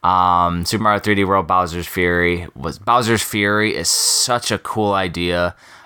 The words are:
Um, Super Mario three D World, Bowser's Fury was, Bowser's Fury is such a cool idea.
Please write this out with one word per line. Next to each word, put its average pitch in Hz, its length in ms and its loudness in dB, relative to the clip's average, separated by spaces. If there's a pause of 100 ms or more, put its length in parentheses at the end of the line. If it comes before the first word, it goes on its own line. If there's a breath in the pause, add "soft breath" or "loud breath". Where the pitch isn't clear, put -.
Um, 87 600 2
Super 107 200 -2
Mario 104 160 2
three 104 160 0
D 98 80 2
World, 95 240 0
Bowser's 87 400 0
Fury 87 680 0
was, 73 240 -8
Bowser's 117 440 2
Fury 104 520 0
is - 140 -4
such - 600 0
a 104 80 0
cool 104 340 -2
idea. 87 600 -2 (300 loud breath)